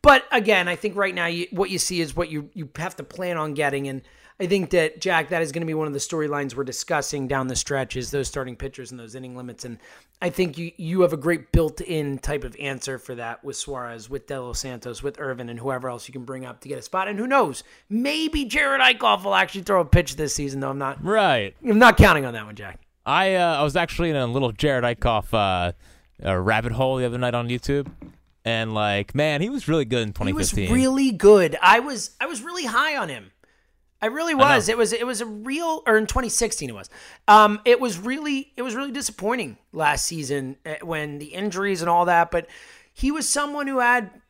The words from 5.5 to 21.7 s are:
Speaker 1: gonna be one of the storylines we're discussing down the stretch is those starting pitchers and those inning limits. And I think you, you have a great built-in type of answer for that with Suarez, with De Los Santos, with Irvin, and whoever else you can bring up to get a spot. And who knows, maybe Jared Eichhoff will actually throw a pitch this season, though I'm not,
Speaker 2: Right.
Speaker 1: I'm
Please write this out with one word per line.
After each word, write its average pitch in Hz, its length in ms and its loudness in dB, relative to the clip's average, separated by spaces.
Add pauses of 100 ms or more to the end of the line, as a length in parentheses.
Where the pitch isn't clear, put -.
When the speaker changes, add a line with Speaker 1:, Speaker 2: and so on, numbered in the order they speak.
Speaker 1:
gonna 165 140 -6
be 160 80 -4
one 156 140 -2
of 143 60 -6
the 139 60 -6
storylines 143 560 -4
we're 143 80 -4
discussing 135 640 -4
down 131 200 -2
the 127 80 -6
stretch 135 400 -4
is 123 160 -8
those 139 160 -4
starting 127 280 -8
pitchers 127 360 -14
and 123 80 -16
those 113 140 -18
inning 127 220 -14
limits. 123 280 -14
And 120 140 -14 (440)
I 180 80 -2
think 165 280 -2
you, 170 200 -8
you 180 240 0
have 170 120 4
a 160 40 -4
great 151 340 -2
built-in 151 680 -2
type 147 260 -4
of 123 160 -12
answer 135 380 -6
for 123 180 -12
that 117 280 -10
with 139 120 -10
Suarez, 120 540 -10
with 135 180 -10
De 135 120 -8
Los 123 200 -8
Santos, 123 440 -10
with 143 160 -8
Irvin, 127 300 -8
and 117 100 -10
whoever 127 280 -6
else 120 200 -10
you 127 60 -20
can 127 100 -12
bring 131 220 -12
up 127 160 -16
to - 60 -20
get 135 120 -10
a - 20 -14
spot. 185 260 -4
And 202 120 -6
who 240 80 -4
knows, 240 360 0 (260)
maybe 285 560 -2
Jared 269 360 0
Eichhoff 233 420 4
will 196 120 0
actually 190 260 0
throw 190 200 2
a 160 40 2
pitch 147 300 4
this 151 180 -4
season, 139 280 -6
though 135 80 -4
I'm 139 100 -6
not, 139 240 -6
Speaker 2:
Right. 165 520 2 (120)
Speaker 1:
I'm 214 120 4